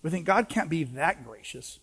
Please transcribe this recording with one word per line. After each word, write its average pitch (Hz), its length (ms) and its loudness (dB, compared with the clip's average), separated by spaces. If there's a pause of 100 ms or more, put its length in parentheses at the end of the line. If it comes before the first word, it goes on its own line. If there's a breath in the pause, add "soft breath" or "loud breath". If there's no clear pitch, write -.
We 160 60 -4
think 175 160 -4
God 202 220 6
can't - 220 0
be 160 140 2
that 135 420 0
gracious. - 580 -14